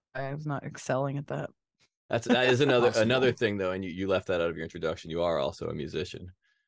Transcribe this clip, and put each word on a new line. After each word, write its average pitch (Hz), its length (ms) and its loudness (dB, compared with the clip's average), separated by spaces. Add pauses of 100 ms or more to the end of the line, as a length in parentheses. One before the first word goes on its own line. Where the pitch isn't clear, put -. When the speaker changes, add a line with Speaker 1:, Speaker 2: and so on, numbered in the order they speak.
(140)
Speaker 1:
I 135 200 -6
was 151 120 -10
not 143 180 -6
excelling 139 540 -4
at 143 100 -8
that. 143 220 -6 (600)
Speaker 2:
That's, 117 160 -2
that 123 220 4
is 127 140 4
another, 123 240 6
Speaker 3:
<laughs> - 20 6
Possible. 113 140 4
Speaker 2:
another 127 300 4
thing 104 260 0
though. 92 140 0
And 95 120 -4
you, 92 60 -6
you 95 180 -4
left 92 200 2
that 90 140 2
out 85 80 2
of 82 60 -6
your 80 80 -6
introduction. 82 460 -6
You 85 120 -2
are 85 160 2
also 69 300 -4
a 80 60 -6
musician. 82 560 -8 (380)